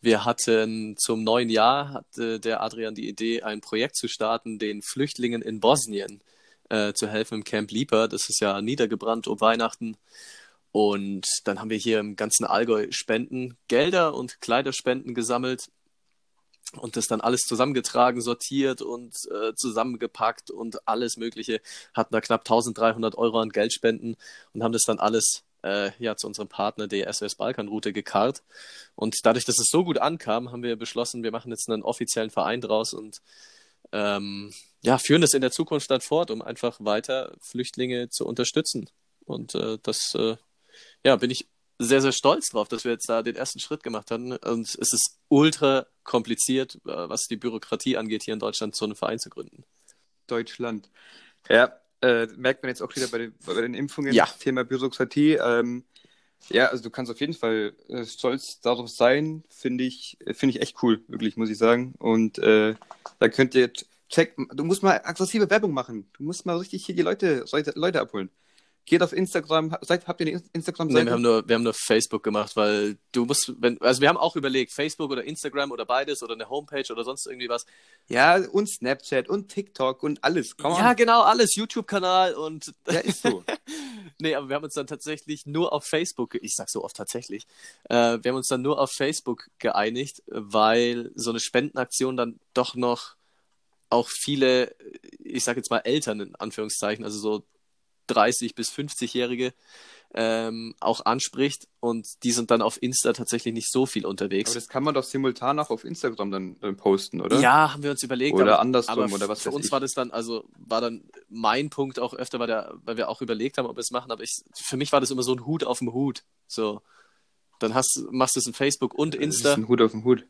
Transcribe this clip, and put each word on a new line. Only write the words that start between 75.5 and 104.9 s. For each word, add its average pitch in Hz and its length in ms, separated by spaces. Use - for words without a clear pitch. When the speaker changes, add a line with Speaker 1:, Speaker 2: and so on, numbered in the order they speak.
Speaker 1:
oder 117 120
beides 131 380
oder 113 120
eine 110 140
Homepage 143 440
oder 117 100
sonst 131 240
irgendwie 127 220
was. 120 180
Speaker 2:
Ja, 147 300
und 196 340
Snapchat 131 580
und 202 200
TikTok 131 560
und 151 180
alles, 123 340
come 165 200
on. 180 40
Speaker 1:
Ja, 240 120
genau, 233 300
alles, 220 340
YouTube-Kanal 185 800
und 156 400
Speaker 2:
Ja, 165 120
ist - 220
so. 208 260
Speaker 1:
<laughs> 254 720
Nee, 156 160
aber 139 120
wir 135 60
haben 151 100
uns 143 100
dann 139 120
tatsächlich 151 600
nur 160 260
auf 147 120
Facebook - 460
ge-, - 100
ich - 140
sag - 160
so 104 140
oft - 120
tatsächlich, - 520
äh, 117 340
wir 123 80
haben 131 60
uns 127 100
dann 127 160
nur 143 160
auf 135 180
Facebook 139 520
geeinigt, 117 720
weil 113 880
so 117 140
eine 113 100
Spendenaktion 131 760
dann 117 220
doch 123 220
noch 123 400
auch 120 200
viele, 131 680
ich - 240
sag 123 140
jetzt 123 160
mal 117 80
Eltern 120 400
in 95 160
Anführungszeichen, 107 680
also 104 140
so 107 260
dreißig 120 460
bis - 160
fünfzigjährige, 123 800
ähm, 113 640
auch - 260
anspricht - 600
und 117 260
die 123 80
sind 120 220
dann 113 100
auf 110 180
Insta 127 320
tatsächlich - 400
nicht 113 160
so 131 160
viel - 220
unterwegs. 98 460
Speaker 2:
Aber 120 80
das - 80
kann 131 160
man 151 100